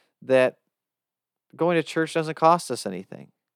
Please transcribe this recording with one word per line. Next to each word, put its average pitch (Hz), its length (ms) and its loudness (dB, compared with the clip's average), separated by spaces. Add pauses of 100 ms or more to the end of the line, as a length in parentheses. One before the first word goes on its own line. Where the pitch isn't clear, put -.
(220)
that 127 380 2 (960)
going 170 220 0
to 160 40 2
church 160 320 -6
doesn't 156 220 -4
cost 170 340 2
us 120 160 -8
anything. - 460 -12 (240)